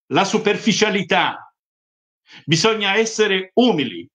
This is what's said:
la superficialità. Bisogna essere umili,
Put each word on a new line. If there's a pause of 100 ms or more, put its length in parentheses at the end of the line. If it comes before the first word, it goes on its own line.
la
superficialità. (920)
Bisogna
essere
umili,